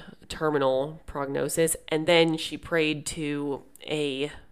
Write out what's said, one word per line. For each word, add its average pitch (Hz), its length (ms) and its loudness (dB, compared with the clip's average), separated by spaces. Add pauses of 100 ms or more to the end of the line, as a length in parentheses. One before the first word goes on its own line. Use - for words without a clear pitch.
(300)
terminal 147 760 0
prognosis, 143 680 0 (140)
and 160 180 0
then 165 300 6
she - 180 -8
prayed 156 520 -2
to 147 560 -4 (180)
a 143 500 -4 (200)